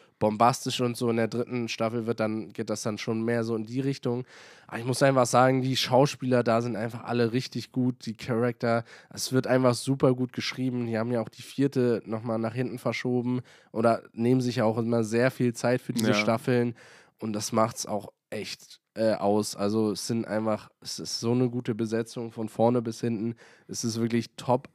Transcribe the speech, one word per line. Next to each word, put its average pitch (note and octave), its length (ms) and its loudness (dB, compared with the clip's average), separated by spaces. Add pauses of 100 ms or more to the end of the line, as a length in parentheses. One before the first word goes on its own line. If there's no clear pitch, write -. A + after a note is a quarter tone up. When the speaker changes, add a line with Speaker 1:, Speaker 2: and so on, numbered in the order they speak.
(180)
Speaker 1:
bombastisch A2 640 2
und A#2+ 160 -2
so. B2 120 -2
In A#2 100 2
der A2+ 100 2
dritten A#2 400 -4
Staffel A2+ 400 -2
wird A#2 100 -2
dann, A2 340 -2
geht G#2+ 160 -8
das G#2+ 140 -4
dann G#2+ 160 -4
schon A2+ 260 -4
mehr A#2 200 0
so A2+ 100 -2
in A2 120 -4
die A#2+ 140 -8
Richtung. C3 440 -4 (420)
Aber - 140 -10
ich A#2 40 -8
muss B2 200 -2
einfach C3+ 220 6
sagen, C3 360 4
die C3 140 0
Schauspieler B2+ 680 2
da A#2 200 2
sind A#2+ 120 -4
einfach G#2+ 300 -6
alle A#2+ 280 2
richtig B2+ 380 -4
gut, B2+ 360 -2
die A2+ 100 -6
Charakter. A#2 640 0 (320)
Es - 180 -8
wird C3 140 2
einfach B2+ 280 6
super C3+ 400 2
gut B2 180 -4
geschrieben. B2 540 -4
Die A2+ 120 -2
haben A#2 140 -2
ja A#2 80 0
auch A2 80 -4
die - 140 -20
vierte B2 640 2
nochmal A2 340 -4
nach A#2 140 -2
hinten B2 240 -4
verschoben B2 600 -2 (300)
oder A2+ 320 2 (100)
nehmen B2 280 2
sich B2 160 -2
ja A#2+ 80 2
auch A2 140 2
immer A#2 260 0
sehr A#2 260 2
viel B2 240 0
Zeit B2 260 0
für - 120 -8
diese A2+ 160 2
Speaker 2:
Ja. G#2+ 60 6
Speaker 1:
Staffeln A2+ 600 2 (460)
und A2 140 -4
das G#2 180 -6
macht's A2+ 340 0
auch G2+ 220 -6 (220)
echt, - 500 -12 (140)
äh, A2 200 2
aus. G2+ 420 0
Also G#2+ 360 0
es - 140 -8
sind A#2 200 -2
einfach, A2 420 -2 (120)
es - 180 -12
ist - 220 -8
so A#2 120 0
eine B2 160 2
gute A#2+ 280 -4
Besetzung A2+ 560 -4
von A2 160 -6
vorne A#2+ 340 4
bis A2+ 180 -6
hinten. A#2 340 -2 (340)
Es - 160 -6
ist A2+ 160 -2
wirklich A#2 360 0
Top B2+ 380 0